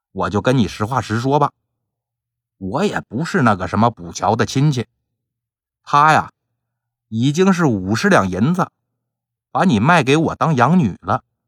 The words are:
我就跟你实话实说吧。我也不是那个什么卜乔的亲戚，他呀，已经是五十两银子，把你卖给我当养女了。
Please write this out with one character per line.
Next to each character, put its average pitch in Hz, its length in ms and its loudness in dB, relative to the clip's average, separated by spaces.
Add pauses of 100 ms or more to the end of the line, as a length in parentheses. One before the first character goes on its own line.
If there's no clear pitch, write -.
(120)
我 87 180 -4
就 208 100 0
跟 131 160 0
你 110 120 2
实 - 160 -6
话 123 160 -4
实 110 200 -4
说 135 180 0
吧。 147 140 0 (1040)
我 104 260 -4
也 - 160 -4
不 120 240 -8
是 170 180 -2
那 110 140 2
个 90 100 -6
什 90 100 -4
么 117 140 2
卜 85 220 -16
乔 98 240 -2
的 113 100 0
亲 139 240 0
戚， 120 160 -6 (960)
他 151 300 2
呀， 110 180 0 (800)
已 120 240 -2
经 190 200 2
是 170 140 0
五 101 300 -2
十 196 120 -2
两 110 220 2
银 110 240 0
子， 175 160 -4 (800)
把 143 140 -2
你 135 160 2
卖 170 240 2
给 135 120 4
我 156 200 0
当 151 180 0
养 131 240 4
女 110 240 0
了。 101 220 -4 (240)